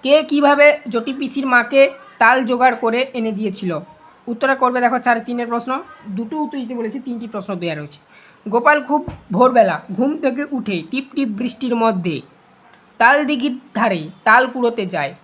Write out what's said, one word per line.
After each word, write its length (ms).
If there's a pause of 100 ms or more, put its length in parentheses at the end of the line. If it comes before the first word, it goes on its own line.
কে 200
কীভাবে 440 (220)
জটি 240
পিসির 340
মাকে 340 (380)
তাল 260
জোগাড় 300
করে 240 (140)
এনে 180
দিয়েছিল? 400 (560)
উত্তরটা 280
করবে 260
দেখো 180
চার 260
তিনের 220
প্রশ্ন, 240 (360)
দুটো 300
উত্তর 200
দিতে 180
বলেছে, 240
তিনটি 280
প্রশ্ন 280
দেওয়া 200
রয়েছে। 240 (480)
গোপাল 360
খুব 180 (300)
ভোরবেলা 440 (180)
ঘুম 240
থেকে 340
উঠে 260 (140)
টিপ 140 (100)
টিপ 140
বৃষ্টির 460
মধ্যে 460 (760)
তাল 280
দিঘির 300 (200)
ধারে 260 (220)
তাল 240
কুড়োতে 380
যায়। 280 (100)